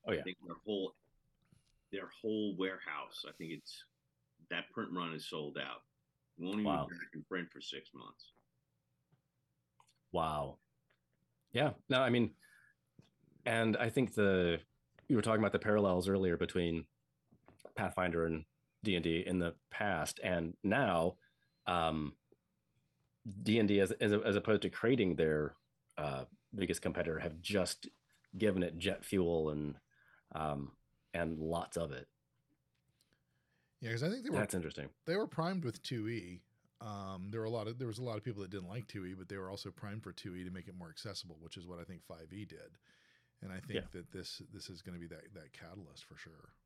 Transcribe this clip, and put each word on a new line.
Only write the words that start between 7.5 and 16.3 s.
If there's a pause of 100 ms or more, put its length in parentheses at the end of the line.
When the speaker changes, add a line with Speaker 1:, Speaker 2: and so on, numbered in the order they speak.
Speaker 2:
for
six
months. (1800)
Speaker 1:
Wow. (960)
Yeah. (160)
No,
I
mean, (1120)
and
I
think
the, (480)
you
were
talking
about
the
parallels
earlier